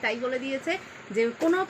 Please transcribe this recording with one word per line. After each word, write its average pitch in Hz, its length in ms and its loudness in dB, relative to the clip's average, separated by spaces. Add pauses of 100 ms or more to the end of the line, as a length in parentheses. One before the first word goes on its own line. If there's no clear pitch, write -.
তাই 233 180 0
বলে 254 200 -2
দিয়েছে 269 380 -2 (340)
যে, 226 280 4
"কোনো 349 300 4